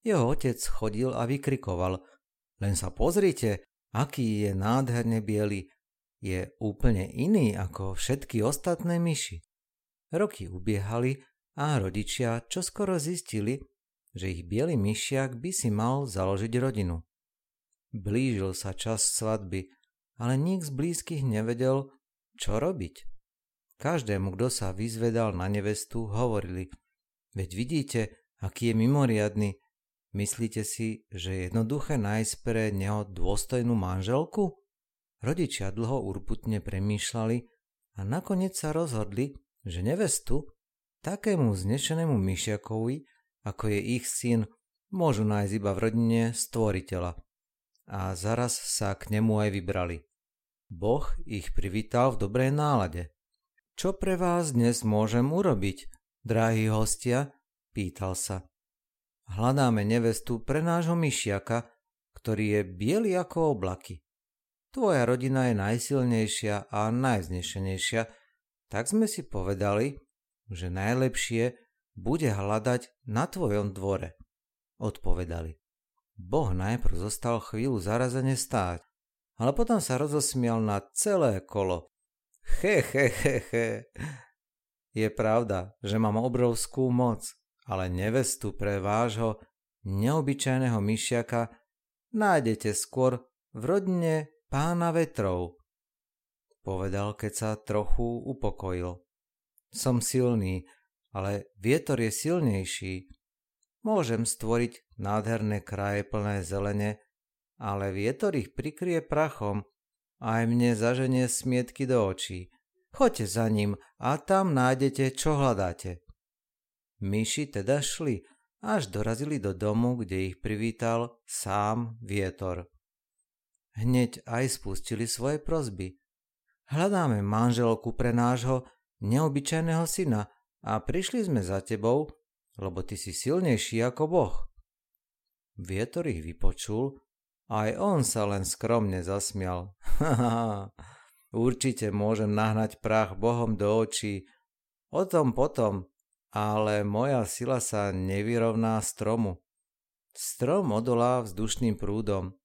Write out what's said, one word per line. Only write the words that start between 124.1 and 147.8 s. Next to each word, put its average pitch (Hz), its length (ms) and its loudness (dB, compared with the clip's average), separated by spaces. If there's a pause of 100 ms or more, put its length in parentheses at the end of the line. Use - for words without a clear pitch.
aj 120 320 -2
spustili 101 480 -6
svoje 127 320 -4
prosby. 123 640 -6 (720)
"Hľadáme 160 480 2
manželku 113 720 2
pre 120 240 0
nášho 123 480 2 (400)
neobyčajného 156 800 0
syna 135 480 -2 (320)
a 107 160 -2
prišli 190 480 -2
sme 120 160 2
za 95 160 -2
tebou, 117 480 0 (480)
lebo 95 240 -6
ty 95 160 -6
si - 160 -8
silnejší 123 720 2
ako 127 240 0
Boh." 160 260 2 (1300)
Vietor 101 480 -4
ich 82 160 -4
vypočul 113 720 2 (560)
a 107 160 0
aj - 80 -2
on 196 240 2
sa 117 240 0
len 101 240 -2
skromne 107 560 0
zasmial. 95 720 -4 (240)
<laughs> 117 720 0 (640)
"Určite 117 560 0
môžem 104 400 0
nahnať 107 480 0
prach 104 400 2
Bohom 113 400 0
do 104 80 2 (160)
očí. 104 400 -4 (640)
O 180 160 0
tom 156 320 4
potom, 107 560 0 (400)
ale 107 480 2
moja 110 480 0
sila 123 320 -2
sa 101 320 -2